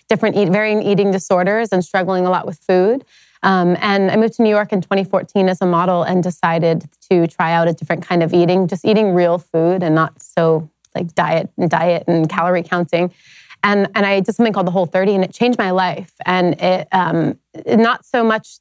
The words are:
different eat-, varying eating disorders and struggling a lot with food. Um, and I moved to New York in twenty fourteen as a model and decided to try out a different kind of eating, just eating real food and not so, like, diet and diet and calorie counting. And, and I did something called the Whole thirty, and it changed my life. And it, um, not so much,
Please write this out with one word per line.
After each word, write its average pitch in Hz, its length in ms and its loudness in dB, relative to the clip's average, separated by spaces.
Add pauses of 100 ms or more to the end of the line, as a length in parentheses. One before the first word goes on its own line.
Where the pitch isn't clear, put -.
different 214 280 0
eat-, 202 120 2
varying 214 320 0
eating 202 300 0
disorders 190 640 0
and 180 100 0
struggling 185 420 -2
a 180 40 0
lot 175 180 -2
with 170 100 -12
food. 196 460 0 (400)
Um, 180 380 2
and 196 280 0
I - 60 0
moved 220 200 0
to - 60 -2
New 220 80 4
York 208 220 0
in 196 100 -2
twenty 196 220 -2
fourteen 190 460 0
as 180 120 -4
a 196 40 0
model 180 360 0
and 175 220 0
decided 165 680 -2 (200)
to 170 180 4
try 165 240 -2
out 170 160 2
a 170 60 0
different 165 300 -6
kind 175 200 0
of 160 100 0
eating, 175 340 2
just 175 180 -6
eating 214 280 2
real 175 240 2
food 170 460 0
and 160 100 2
not 160 280 0
so, 160 480 0 (260)
like, 175 180 -6
diet 165 440 -2
and 175 120 0
diet 170 380 0
and 165 220 0
calorie 175 340 -2
counting. 175 500 -4 (500)
And, 202 320 0
and 202 100 0
I 196 160 0
did 196 120 -4
something 226 200 0
called 185 140 -2
the 185 40 -2
Whole 180 140 0
thirty, 190 280 0
and 190 100 0
it 190 100 -6
changed 240 260 0
my 190 120 -2
life. 185 420 -4 (120)
And 180 360 0
it, 185 320 -2
um, 165 440 -2 (300)
not 233 380 0
so 240 180 -2
much, 220 380 -4